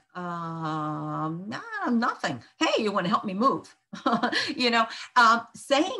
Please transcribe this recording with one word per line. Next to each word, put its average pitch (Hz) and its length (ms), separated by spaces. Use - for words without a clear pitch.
"Um, 160 1300
nah, 403 420
nothing." 220 520
"Hey, 339 240
you 208 100
wanna 180 160
help - 160
me 190 100
move?" - 400
<laughs> 240 520
You 247 140
know, 226 160
um, 233 380
saying 320 460